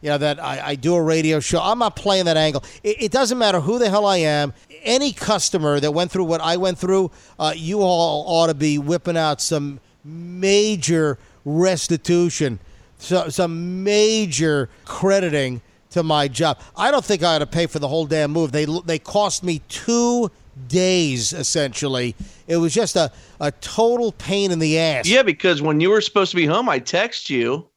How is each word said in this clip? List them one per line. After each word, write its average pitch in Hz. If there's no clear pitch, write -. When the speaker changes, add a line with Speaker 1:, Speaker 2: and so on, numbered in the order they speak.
Speaker 1:
you 151
know, 147
that 147
I, 135
I 143
do 143
a 175
radio 160
show. 160
I'm 202
not 220
playing 190
that 165
angle. 156
It, 220
it 196
doesn't 247
matter 202
who 185
the 233
hell 208
I 196
am. 147
Any 262
customer 160
that 147
went 170
through 185
what 165
I 165
went 185
through, 185
uh, 156
U-Haul 170
ought 165
to 160
be 147
whipping 165
out 156
some 143
major 175
restitution, 165
so, 175
some 175
major 196
crediting 151
to 170
my 151
job. 147
I 240
don't 277
think 180
I 170
ought 151
to 147
pay 165
for 156
the 143
whole 156
damn 151
move. 156
They, 151
they 165
cost -
me 170
two 240
days, 160
essentially. 131
It 165
was 165
just 214
a, 160
a 147
total 233
pain 196
in 170
the 156
ass. 156
Speaker 2:
Yeah, 247
because 175
when 151
you 175
were 214
supposed 202
to 180
be 170
home, 202
I 143
text 202
you 131